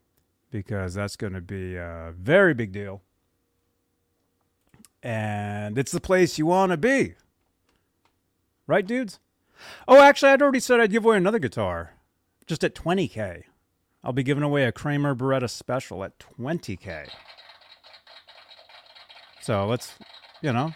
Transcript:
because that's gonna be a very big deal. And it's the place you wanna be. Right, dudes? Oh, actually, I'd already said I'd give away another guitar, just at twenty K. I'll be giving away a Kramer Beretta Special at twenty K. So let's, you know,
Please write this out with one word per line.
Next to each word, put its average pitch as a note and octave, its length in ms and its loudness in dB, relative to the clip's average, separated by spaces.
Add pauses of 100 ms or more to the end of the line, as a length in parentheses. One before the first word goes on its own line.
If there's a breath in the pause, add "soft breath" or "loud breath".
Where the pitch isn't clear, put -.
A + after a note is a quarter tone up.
(520)
because G2 420 -8
that's G2+ 220 -8
gonna F#2+ 240 -8
be F#2 360 -12
a E2+ 400 -12
very D#3 380 4
big A2+ 160 -6
deal. G2 320 -12 (2000)
And G#2 760 -6
it's C#3 140 -4
the E3+ 80 -6
place F#3 380 0
you D#3 80 0
wanna F#3 300 2
be. G#3 380 0 (1500)
Right, F3+ 180 0
dudes? A#3 320 -6 (680 loud breath)
Oh, C4 120 12
actually, C#4 320 8
I'd C#4 100 4
already C4 180 2
said B3 200 4
I'd A3 120 4
give G#3+ 120 0
away A3+ 120 6
another G3+ 240 2
guitar, F2+ 540 -4 (520)
just - 160 -4
at F3+ 120 -2
twenty E3+ 340 -2
K. F#2+ 380 -10 (580)
I'll B2+ 80 -6
be C3 100 -2
giving C#3+ 220 0
away C#3+ 200 0
a A#2 60 0
Kramer C#3+ 460 -2
Beretta C3 340 -2
Special G#2+ 540 -8
at - 160 -16
twenty C3 560 -10
K. D#2+ 300 -14 (2250)
So G3 260 -2
let's, - 280 -6 (480)
you D3 100 -2
know, C#3+ 240 -2